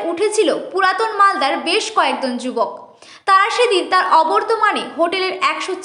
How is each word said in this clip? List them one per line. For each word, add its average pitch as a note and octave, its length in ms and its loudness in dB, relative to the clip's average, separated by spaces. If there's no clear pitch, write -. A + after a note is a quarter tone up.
উঠেছিল F#4 440 0
পুরাতন F#4+ 480 0
মালদার F4+ 380 2
বেশ F#4 200 0
কয়েকজন C4 420 0
যুবক। A3+ 340 -4
তারা G4 240 4
সেদিন G#4+ 400 2
তার F#4 240 2
অবর্তমানে G4+ 720 2
হোটেলের F4+ 380 0
একশো D#4 300 -4